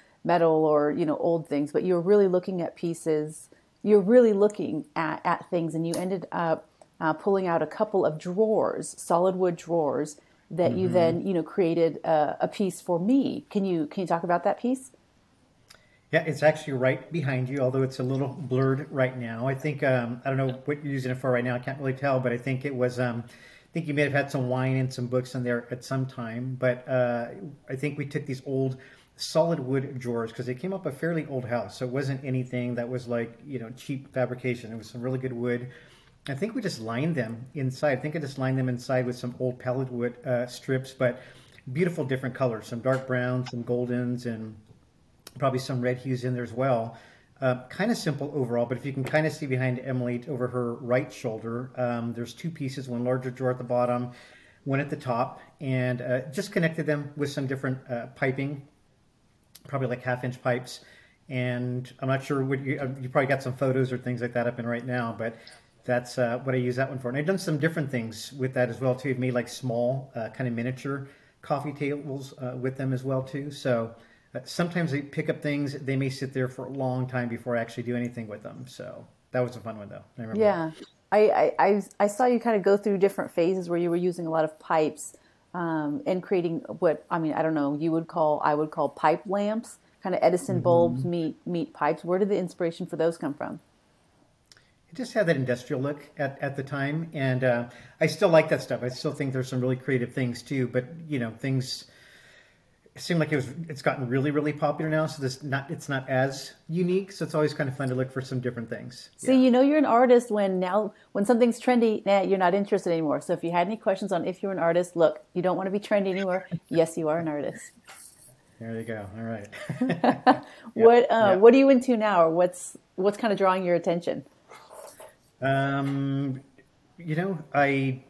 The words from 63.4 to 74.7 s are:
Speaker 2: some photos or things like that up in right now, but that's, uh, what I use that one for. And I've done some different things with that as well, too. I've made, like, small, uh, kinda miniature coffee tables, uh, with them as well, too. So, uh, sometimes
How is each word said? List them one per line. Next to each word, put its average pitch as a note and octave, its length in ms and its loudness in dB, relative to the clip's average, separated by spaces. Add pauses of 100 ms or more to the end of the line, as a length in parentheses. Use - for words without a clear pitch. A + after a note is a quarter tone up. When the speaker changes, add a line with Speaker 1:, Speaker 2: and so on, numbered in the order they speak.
Speaker 2:
some B2+ 100 -4
photos C3 400 0
or B2 60 -4
things B2 220 -6
like A#2+ 120 -4
that A#2+ 160 0
up A#2+ 100 -4
in A#2 80 -6
right A#2+ 180 -4
now, B2 320 -4
but A2+ 200 -4 (480)
that's, B2 340 -2
uh, B2 220 0
what C3 140 -2
I C3 40 2
use B2 180 0
that C3+ 120 0
one C3+ 100 -8
for. B2+ 120 -6
And B2+ 60 -4
I've D3+ 100 -2
done F#3+ 120 0
some E3 200 -2
different D#3 320 0
things A2+ 420 -6
with C3 220 -4
that B2 160 2
as G#2+ 100 -8
well, B2+ 160 2
too. C#3 140 -6
I've B2 80 0
made, B2+ 160 0
like, A#2+ 140 0
small, B2 680 -2
uh, A2+ 140 -6
kinda B2+ 200 -4
miniature C3 560 -6 (360)
coffee C#3+ 300 -4
tables, C#3+ 640 -6
uh, B2+ 220 -6
with C3 160 -2
them C3 160 -2
as B2+ 120 -4
well, C3 180 -2
too. C#3+ 280 -8
So, A#2 440 -2 (400)
uh, A#2+ 100 -6
sometimes E3+ 480 -2